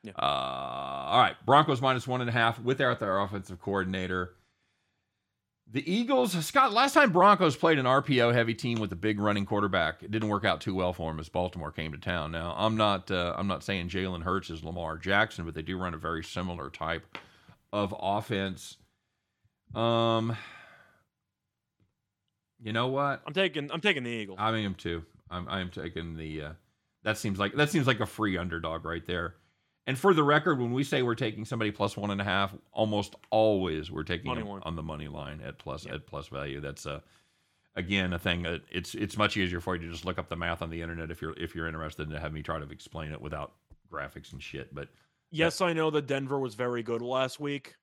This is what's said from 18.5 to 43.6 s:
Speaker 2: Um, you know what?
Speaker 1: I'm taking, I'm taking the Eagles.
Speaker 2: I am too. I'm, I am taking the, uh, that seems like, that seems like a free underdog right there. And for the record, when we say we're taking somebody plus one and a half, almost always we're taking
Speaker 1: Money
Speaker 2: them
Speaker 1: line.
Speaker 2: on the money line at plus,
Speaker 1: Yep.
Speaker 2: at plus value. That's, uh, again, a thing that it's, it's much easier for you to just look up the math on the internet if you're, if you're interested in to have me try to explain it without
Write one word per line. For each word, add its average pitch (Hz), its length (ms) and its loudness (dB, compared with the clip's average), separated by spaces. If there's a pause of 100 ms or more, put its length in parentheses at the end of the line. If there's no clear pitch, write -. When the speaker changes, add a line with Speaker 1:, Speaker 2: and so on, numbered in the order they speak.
Speaker 2:
Um, 113 600 2 (2250)
you 110 120 -6
know 117 140 2
what? 139 380 0
Speaker 1:
I'm 151 80 -8
taking, 151 380 0
I'm 160 100 -4
taking 156 220 0
the 120 60 -4
Eagles. 104 320 -6
Speaker 2:
I 113 160 2
am 98 180 0
too. 85 280 -4 (260)
I'm, 90 180 -8
I 95 140 -4
am 90 80 -4
taking 82 480 -8
the, 78 240 -8
uh, 73 100 -8 (520)
that 107 140 0
seems 98 220 -4
like, 101 160 2
that 147 140 4
seems 151 180 2
like 117 140 2
a 107 40 2
free 101 320 -2
underdog 82 480 -4
right 85 200 -6
there. 87 300 -4 (520)
And 131 100 -2
for 190 160 6
the 156 100 6
record, 151 360 4
when 120 140 0
we 135 100 2
say 139 180 2
we're 120 140 2
taking 110 300 -4
somebody 110 260 -2
plus 101 260 0
one 104 140 -2
and 98 100 -2
a - 20 0
half, 98 300 0 (200)
almost 104 420 0 (160)
always 95 580 4
we're 78 140 -6
taking 107 240 -4
Speaker 1:
Money 120 140 -4
Speaker 2:
them 104 80 -8
Speaker 1:
line. 98 140 -10
Speaker 2:
on 82 120 -6
the 80 80 -6
money 76 240 -8
line 73 360 -10
at 58 140 -12
plus, - 280 -10
Speaker 1:
Yep. 64 100 -10
Speaker 2:
at 73 120 -8
plus 71 200 -10
value. 69 320 -8
That's, 71 260 -10
uh, 71 140 -8 (760)
again, 92 380 0
a 87 60 -4
thing 87 240 -2
that 82 260 -4
it's, - 240 -6
it's 101 240 -4
much 104 200 2
easier 90 240 0
for 90 140 -2
you 85 100 -6
to 82 60 -10
just 80 140 -10
look 92 140 -4
up 85 100 -8
the 85 60 -4
math 85 260 -4
on 85 80 -6
the 82 120 -8
internet 82 300 -8
if - 100 -10
you're, 80 160 -8
if - 180 -8
you're 82 120 -4
interested 80 360 -6
in 76 100 -8
to 78 60 -6
have 78 140 -6
me 78 100 -8
try 80 160 -4
to 73 100 -10
explain 78 440 -12
it 71 80 -12
without 73 320 -8 (380)